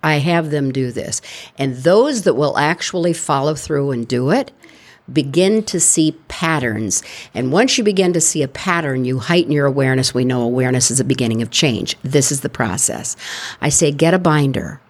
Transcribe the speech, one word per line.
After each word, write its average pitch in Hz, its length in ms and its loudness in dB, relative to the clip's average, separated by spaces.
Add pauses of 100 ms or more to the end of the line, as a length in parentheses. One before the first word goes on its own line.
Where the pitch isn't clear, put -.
I 156 120 0
have 160 360 0
them 139 220 -2
do 127 200 -2
this. - 280 -8 (380)
And 135 240 -4
those 220 400 4
that 202 100 2
will 143 240 2
actually 170 560 0
follow 151 420 -2
through 139 360 -2
and 120 180 -4
do 127 220 0
it 247 200 0 (640)
begin 170 520 2
to 190 140 -4
see 156 380 2 (120)
patterns. 117 760 -2 (320)
And 127 180 -2
once 247 240 4
you 240 80 0
begin 190 300 2
to 165 60 2
see 156 220 0
a 131 60 -2
pattern, 147 560 -2
you 127 140 0
heighten 165 340 2
your 143 140 2
awareness. 131 480 2
We 127 100 0
know 127 160 0
awareness 127 500 2
is 120 60 -2
the 127 80 2
beginning 120 380 0
of 113 80 -6
change. - 520 -2
This 139 300 2
is 135 80 -4
the 139 80 -6
process. - 680 -4 (460)
I - 80 0
say, 147 220 2
"Get 160 240 4
a 185 40 2
binder 151 720 0